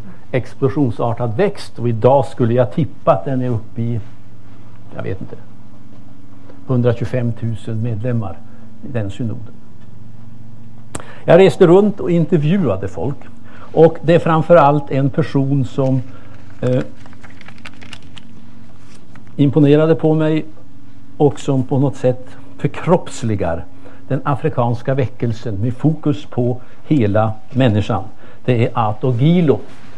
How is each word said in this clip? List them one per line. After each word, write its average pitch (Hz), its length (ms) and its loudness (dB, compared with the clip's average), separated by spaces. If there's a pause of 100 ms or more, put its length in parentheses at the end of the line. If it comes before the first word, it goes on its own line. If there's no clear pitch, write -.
(320)
explosionsartad 123 1040 0
växt. - 420 -2
Och 120 100 0
idag 123 360 4
skulle 117 280 0
jag 123 200 2
tippa - 380 2
att - 140 2
den 131 160 -2
är 127 80 0
uppe 117 320 -2
i, 117 180 -2 (960)
jag - 80 -6
vet - 180 -4
inte, - 140 -6 (1300)
hundratjugofemtusen 117 1160 0
medlemmar 113 540 -2 (520)
i - 20 -6
den 107 200 -2
synoden. 110 420 -6 (1700)
Jag 165 140 8
reste 190 280 8
runt 190 320 6
och 170 120 -2
intervjuade 151 760 2
folk. 104 300 -4 (560)
Och 160 280 6
det 165 140 4
är 160 40 6
framförallt 160 720 6
en 139 180 0
person 139 560 0
som, 131 360 0 (600)
eh, 127 200 2 (2500)
imponerade 147 600 6
på 156 180 2
mig 156 320 2 (720)
och 147 220 2
som 131 240 0
på 131 160 0
något 135 160 2
sätt 127 320 0 (300)
förkroppsligar 98 1080 0 (420)
den 135 160 0
afrikanska 127 680 0
väckelsen 120 640 -2
med 117 220 -2
fokus 151 480 0
på 123 360 -2 (260)
hela 110 460 2 (180)
människan. 113 520 2 (420)
Det 123 200 4
är - 80 -2
Ato 117 400 0
Gilo, 143 460 4 (380)